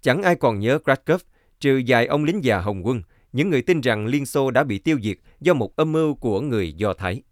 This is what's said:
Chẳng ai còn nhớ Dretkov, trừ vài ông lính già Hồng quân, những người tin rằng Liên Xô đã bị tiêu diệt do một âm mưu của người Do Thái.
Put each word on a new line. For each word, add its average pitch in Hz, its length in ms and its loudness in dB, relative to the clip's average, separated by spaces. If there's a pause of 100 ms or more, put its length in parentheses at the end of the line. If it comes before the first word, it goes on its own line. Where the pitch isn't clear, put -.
Chẳng 143 200 0
ai 180 140 4
còn 110 240 0
nhớ 123 260 0
Dretkov, 151 340 0 (400)
trừ 135 260 2
vài 120 200 4
ông 147 180 0
lính 170 200 -2
già 107 140 2
Hồng 95 280 -4
quân, 120 160 -2 (300)
những 156 180 0
người 127 120 2
tin 170 180 2
rằng 110 260 0
Liên 135 200 -2
Xô 135 240 0
đã 127 140 2
bị 107 140 -4
tiêu 156 240 0
diệt 101 160 -4 (220)
do 170 140 4
một 117 220 -4
âm 156 160 0
mưu 156 220 0
của 110 260 -2
người 110 320 -2
Do 95 200 -2
Thái. 98 380 -6